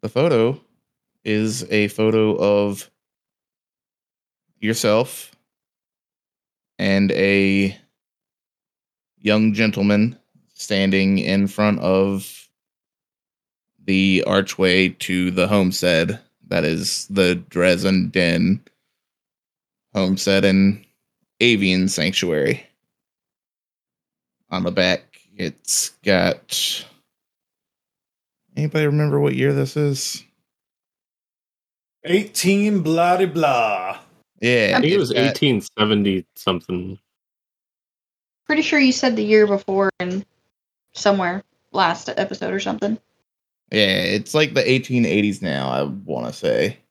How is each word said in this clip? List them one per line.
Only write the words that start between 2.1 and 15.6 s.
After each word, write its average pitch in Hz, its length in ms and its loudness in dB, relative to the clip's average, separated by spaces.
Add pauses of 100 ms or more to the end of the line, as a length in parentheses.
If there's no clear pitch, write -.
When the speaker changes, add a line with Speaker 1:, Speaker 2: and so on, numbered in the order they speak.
Speaker 1:
of 101 560 0 (1700)
yourself 113 720 -2 (1500)
and 98 340 0
a 98 640 2 (1400)
young 107 360 2
gentleman 104 600 0 (380)
standing 98 640 0
in 98 300 0
front 104 320 0
of 98 680 -2 (1400)
the 95 420 2
archway 95 600 2
to 90 420 -4
the 90 160 0
homestead. 90 720 0 (280)